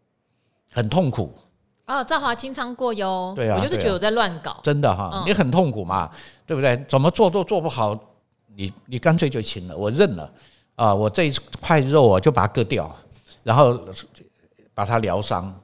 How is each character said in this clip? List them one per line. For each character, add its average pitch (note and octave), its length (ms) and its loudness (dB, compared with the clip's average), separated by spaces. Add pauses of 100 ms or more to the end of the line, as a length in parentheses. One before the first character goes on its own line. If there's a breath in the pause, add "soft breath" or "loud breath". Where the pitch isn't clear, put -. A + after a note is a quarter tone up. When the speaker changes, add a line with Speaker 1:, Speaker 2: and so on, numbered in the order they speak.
(720)
Speaker 1:
很 A#2 160 -2
痛 D3 240 0
苦。 - 220 -4 (540)
Speaker 2:
哦， C4+ 180 -2
赵 D#4 140 0
华 C4 140 -2
清 C4 200 -10
仓 B3+ 200 -8
过 A#3+ 200 -4
哟。 F#3+ 420 -4
Speaker 1:
对 A#2 140 -2
啊， F#3 80 0
Speaker 2:
我 F#3 40 0
就 C#4 80 -2
是 F4+ 80 -4
觉 - 100 -2
得 G3 60 2
我 F3+ 60 -2
在 G#3 120 0
乱 A3 180 0 (120)
搞。 C#3 100 -10
Speaker 1:
对 - 60 -14
啊。 - 60 -20
真 D3 180 0
的 A2 140 4
哈， F#2 180 -6
Speaker 2:
嗯。 - 120 -6
Speaker 1:
你 G3 80 2
很 D#3+ 180 0
痛 E3+ 180 2
苦 A2 140 -6
嘛， F2 260 -2 (360 loud breath)
对 D#3+ 100 -6
不 C3+ 60 -2
对？ B2+ 260 2
怎 C3+ 120 2
么 D3 120 2
做 G3+ 180 4
都 F#3 140 -2
做 F#3+ 160 -2
不 D#3+ 80 -4
好， A2 300 -2 (580)
你， G2 160 -6 (140)
你 B2+ 120 -8
干 E3 200 4
脆 D#3+ 120 2
就 B2+ 120 -4
清 F2+ 260 -8
了， E2 80 -12
我 G2+ 160 -2
认 D3 240 2
了。 D2+ 140 -12 (460 soft breath)
啊， G#2+ 200 4
我 G#2+ 140 2
这 E3+ 160 0
一 C#3 80 -2 (260)
块 D#3 220 2
肉 C3+ 300 6
啊， F#2 80 4
就 - 120 4
把 G#2 160 2
它 - 60 -8
割 B2 100 0
掉， F#2 300 -4 (500 soft breath)
然 A2+ 100 2
后 B2 240 6 (960)
把 G#2 120 -4
它 A#2 140 0
疗 G2+ 220 -2
伤， F#2+ 320 -6 (100)